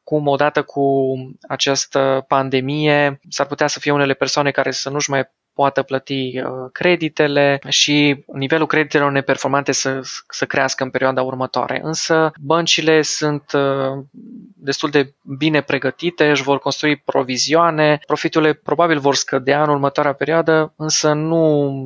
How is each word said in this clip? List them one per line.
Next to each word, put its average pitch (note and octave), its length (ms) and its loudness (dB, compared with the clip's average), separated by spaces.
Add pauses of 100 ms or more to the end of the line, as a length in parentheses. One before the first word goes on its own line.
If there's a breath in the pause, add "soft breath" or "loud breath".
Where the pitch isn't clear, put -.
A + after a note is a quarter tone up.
cum D3+ 220 -2
odată D3 360 2
cu C#3 500 0 (360)
această C3+ 800 0
pandemie, C#3 1000 0
s-ar - 180 -2
putea C#3+ 200 -2
să - 120 -4
fie D3 140 0
unele C#3 220 2
persoane C#3 360 0
care C3+ 220 0
să - 180 -6
nu-și C#3+ 200 -4
mai C3+ 200 -2 (240)
poată C#3 280 0
plăti, C3 560 -6
uh, B2+ 120 -6 (220)
creditele D3+ 880 2 (100)
și D3 640 2
nivelul D3 340 0
creditelor D3 440 2
neperformante C#3 640 0
să, C3+ 280 -2 (280)
să - 160 -6
crească C3+ 400 -2
în B2+ 60 -8
perioada C3 320 0
următoare. B2+ 600 -4
Însă D#3+ 480 0 (100)
băncile D#3 640 2
sunt, D3 500 -4
uh, C#3 520 -2 (500)
destul D3 360 -4
de C#3+ 240 0 (240)
bine D3+ 220 2
pregătite, D3 680 0
își C#3 120 2
vor C#3 160 0
construi D3 380 -2
provizioane, D3 1080 0
profiturile D#3 460 0
probabil D#3 460 0
vor C#3 160 2
scădea C3+ 480 0
în D3+ 60 0
următoarea C#3+ 440 0
perioadă, D#3 640 0
însă D#3 360 0
nu, D3+ 600 2 (140)